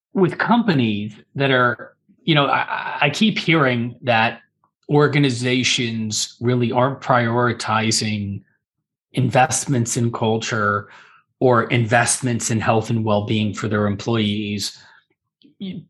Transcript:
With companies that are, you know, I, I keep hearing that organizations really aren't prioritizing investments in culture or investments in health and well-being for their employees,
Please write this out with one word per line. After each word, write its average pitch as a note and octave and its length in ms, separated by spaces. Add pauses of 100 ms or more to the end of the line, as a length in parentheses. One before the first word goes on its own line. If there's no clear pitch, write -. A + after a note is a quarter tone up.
(120)
With F#3 260
companies B2 760 (200)
that C#3 160
are, B2 460 (260)
you E3 120
know, C#3+ 120
I, - 560
I D3 80
keep G#3+ 280
hearing B2+ 640
that A#2 400 (460)
organizations B2 1500
really A#2+ 300
aren't B2+ 300
prioritizing A2 1400 (680)
investments B2 840
in A#2 160
culture A2 760 (520)
or A#2+ 240
investments A#2+ 840
in A2 100
health A2 300
and A2+ 140
well-being G#2 500
for A2+ 120
their G#2 200
employees, G#2 920 (1120)